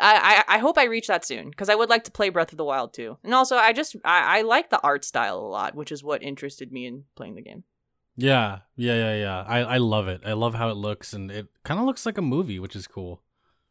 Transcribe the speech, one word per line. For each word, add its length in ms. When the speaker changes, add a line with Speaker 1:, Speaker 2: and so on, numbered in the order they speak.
Speaker 1:
I, 480
I, 60
I 20
hope 220
I 60
reach 220
that 180
soon, 280
'cause 160
I 60
would 140
like 160
to 60
play 180
Breath 220
of 60
the 80
Wild 260
too. 320
And 120
also, 200
I 160
just, 320
I, 360
I 20
like 300
the 100
art 240
style 320
a 80
lot, 300
which 160
is 120
what 200
interested 480
me 160
in 160
playing 220
the 80
game. 220
Speaker 2:
Yeah, 420
yeah, 180
yeah, 220
yeah. 280
I, 140
I 180
love 300
it. 180
I 60
love 220
how 160
it 80
looks, 340
and 180
it 180
kinda 180
looks 220
like 120
a 40
movie, 380
which 140
is 140
cool. 340